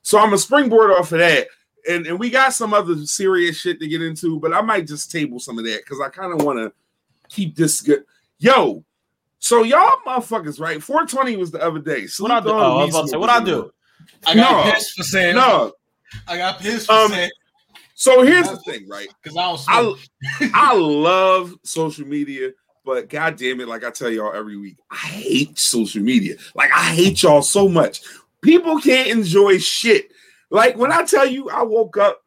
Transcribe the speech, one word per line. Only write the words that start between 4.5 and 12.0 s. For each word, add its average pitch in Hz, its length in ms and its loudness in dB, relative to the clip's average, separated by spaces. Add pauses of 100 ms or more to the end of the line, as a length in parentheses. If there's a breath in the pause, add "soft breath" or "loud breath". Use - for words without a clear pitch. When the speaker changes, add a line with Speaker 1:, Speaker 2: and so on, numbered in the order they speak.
Speaker 1:
I 202 80 0
might 202 260 -2
just 147 240 -12
table 143 280 -6
some 117 200 -12
of 113 60 -8
that 107 200 -8
'cause 139 160 -14
I 135 80 -6
kinda 175 340 -6
wanna 120 280 -4 (580)
keep 165 260 -8
this 156 260 -2
good. - 220 0 (360)
Yo, 196 440 2 (560)
so 233 240 2
y'all 349 420 4
motherfuckers, 185 540 -6
right? 160 240 -8
Four 302 220 -2
twenty 247 320 -4
was 175 140 -6
the 156 100 -10
other 160 180 -4
day. 135 280 -6 (120)